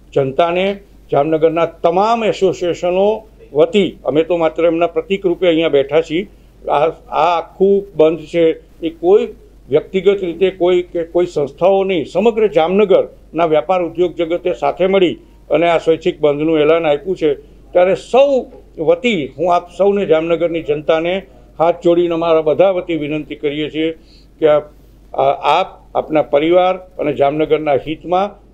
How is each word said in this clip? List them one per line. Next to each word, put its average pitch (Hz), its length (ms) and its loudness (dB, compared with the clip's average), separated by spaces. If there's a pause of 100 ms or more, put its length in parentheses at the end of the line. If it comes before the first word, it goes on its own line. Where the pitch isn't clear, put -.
(140)
જનતાને, 170 680 -2 (320)
જામનગરના 160 540 2
તમામ 202 580 0
એસોસિએશનો 185 1000 -2 (300)
વતી, 165 520 0
અમે 143 180 0
તો 170 140 -2
માત્ર 160 280 -2
એમના 170 220 2
પ્રતિક 180 380 -4
રૂપે 175 220 0
અહીંયા 165 220 2
બેઠા 143 320 0
છીએ. 165 260 -6 (420)
આ, 147 200 0
આ 156 480 -2
આખું 196 460 0 (120)
બંધ 156 240 2
છે 160 420 -2 (220)
એ 165 60 -4
કોઈ 196 380 2 (420)
વ્યક્તિગત 185 520 0
રીતે 185 300 -2
કોઈ 180 300 0
કે 170 220 -6
કોઈ 175 220 -2
સંસ્થાઓ 175 580 0
નહીં, 185 220 -2
સમગ્ર 220 420 0
જામનગરના 175 1000 0
વ્યાપાર 160 380 0
ઉદ્યોગ 165 300 -4
જગતે 170 400 -4
સાથે 147 340 -2
મળી 185 300 2 (320)
અને 160 200 2
આ 165 80 2
સ્વૈચ્છિક 160 420 -2
બંધનું 151 400 0
એલાન 160 260 2
આપ્યું 156 300 -2
છે. 156 180 0 (380)
ત્યારે 180 240 2
સૌ 269 500 2 (320)
વતી 170 600 0
હું 175 180 0
આપ 175 220 -4
સૌને 202 280 0
જામનગરની 165 580 0
જનતાને 160 600 -2 (340)
હાથ 170 240 0
જોડીને 170 300 2
અમારા 165 280 0
બધા 156 300 2
વતી 175 260 -4
વિનંતી 147 380 -8
કરીએ 147 340 -6
છીએ 156 220 -4 (480)
કે 160 80 2
આપ, 147 160 2 (500)
આ, 139 180 -2
આપ 151 540 -2 (100)
આપના 147 260 -2
પરિવાર 175 560 2
અને - 360 -8
જામનગરના 151 600 0
હિતમાં 175 800 -6